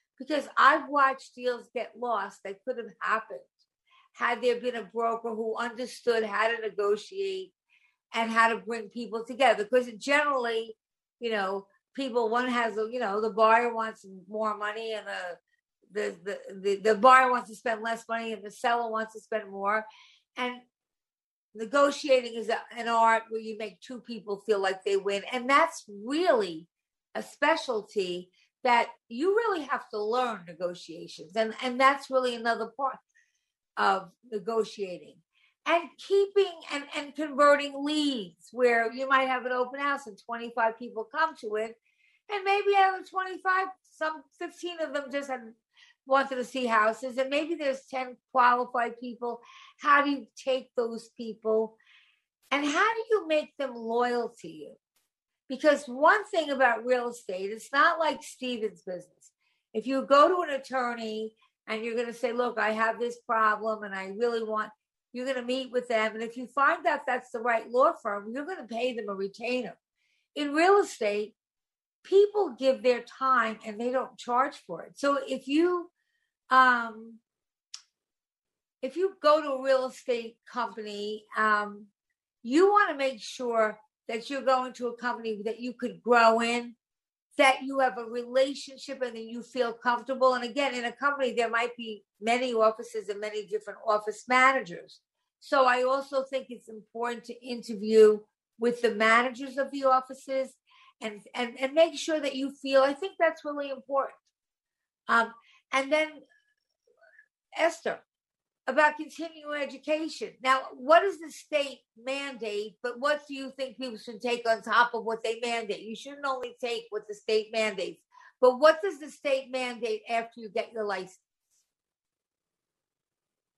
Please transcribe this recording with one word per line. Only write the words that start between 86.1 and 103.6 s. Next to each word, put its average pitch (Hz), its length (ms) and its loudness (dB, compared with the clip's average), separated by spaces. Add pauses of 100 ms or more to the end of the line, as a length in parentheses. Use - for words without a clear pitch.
in, 240 360 -2 (640)
that 269 240 6
you 269 180 -4
have 247 180 0
a 233 60 -8
relationship 254 1000 -4
and 233 140 -6
that 226 80 -10
you 226 180 -12
feel 233 300 -4
comfortable. 247 640 2
And 240 100 -4
again, 247 300 -2
in 240 100 -4
a 233 80 -6
company, 269 420 -2
there 226 160 0
might 233 260 -2
be 220 280 -12 (160)
many 240 340 0
offices 220 540 0
and 202 120 -8
many 208 260 -8
different 202 400 -8
office 214 420 -2
managers. 254 720 0 (400)
So 254 260 4
I 247 160 4
also 269 400 0
think 269 260 -6
it's 233 200 -16
important 226 560 -8
to 240 220 -14
interview 214 720 8 (380)
with 240 220 0
the 220 140 2
managers 240 640 2
of 269 120 -2
the 277 140 -4
offices 262 680 0 (480)
and, 208 180 -10 (140)
and, 247 260 -6
and 269 140 -4
make 320 240 4
sure 311 220 -2
that 277 160 -4
you 269 160 -6
feel, 269 300 2
I 277 120 2
think 381 240 -8
that's 320 260 0
really 285 260 -8